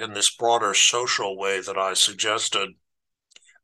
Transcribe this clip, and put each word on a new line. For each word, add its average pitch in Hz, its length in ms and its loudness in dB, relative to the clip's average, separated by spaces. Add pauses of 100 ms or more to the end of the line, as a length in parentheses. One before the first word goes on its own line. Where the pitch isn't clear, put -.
in 110 140 -8
this 101 200 0
broader 117 380 2
social 113 640 0
way 98 240 -2
that 95 160 -8
I 95 160 0
suggested. 104 800 0 (920)